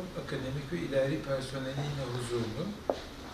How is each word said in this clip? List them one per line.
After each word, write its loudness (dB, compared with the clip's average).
akademik -2
ve 2
idari 4
personeliyle 0
huzurlu, 0